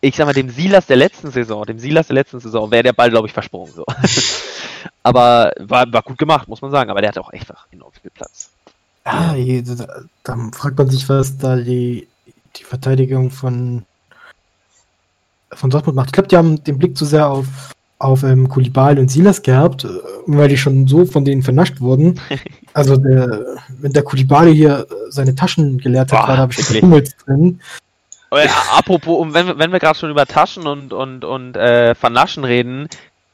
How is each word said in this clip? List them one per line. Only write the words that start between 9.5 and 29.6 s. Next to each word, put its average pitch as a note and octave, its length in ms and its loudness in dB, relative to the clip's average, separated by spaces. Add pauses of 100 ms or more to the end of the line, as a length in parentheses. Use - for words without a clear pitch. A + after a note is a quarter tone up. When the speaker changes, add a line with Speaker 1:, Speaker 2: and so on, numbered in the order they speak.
Speaker 2:
da, A#2+ 400 -12 (220)
da A#2 300 -8
fragt C#3 240 -8
man C3+ 120 2
sich, C3 180 -2
was C3+ 300 -2
da C3 180 -2
die, B2 520 -4 (500)
die - 60 -20
Verteidigung C3 680 -2
von, B2 540 -6 (1700)
von C3+ 160 -4
Dortmund C#3+ 260 -4
macht. C3 120 -2
Ich - 60 -14
glaub, F#3+ 140 0
die F3+ 80 4
haben E3 280 4
den C#3+ 140 -4
Blick F3 200 -2
zu D#3 80 -4
sehr D3+ 240 2
auf, C3+ 420 -8 (280)
auf, C3+ 240 2
ähm, C3 260 4
Koulibaly C3+ 500 2
und C3 100 2
Silas F3+ 340 2
gehabt, C3+ 400 2
äh, A2+ 60 -8 (360)
weil D3 240 4
die C#3 80 2
schon C3+ 300 2
so D#3+ 180 6
von D3 180 0
denen C3+ 200 0
vernascht C#3 360 0
wurden. C#3 460 2
Speaker 1:
<laughs> - 40 -10 (440)
Speaker 2:
Also C#3 220 2
der, C3 600 0 (100)
wenn C#3 240 -8
der C#3 100 2
Koulibaly C#3+ 540 4
hier, D3 340 4
äh, G#2+ 220 -14
seine C3+ 240 -2
Taschen D3 420 0
geleert C3 360 0
hat, A2 80 4
Speaker 1:
Boah, A2+ 80 0
Speaker 2:
war C3 80 2
da C3 80 2
bestimmt - 240 -4
Speaker 1:
wirklich. A2 140 0
Speaker 2:
Hummels D#3 340 6
drin. E3 420 0 (720)
Speaker 1:
Oh C#3 60 2
ja, D3 260 2 (140)
apropos, E3 420 0
um, D#3 140 -4
wenn F3 120 2
wir, D3 140 -4
wenn E3+ 140 -2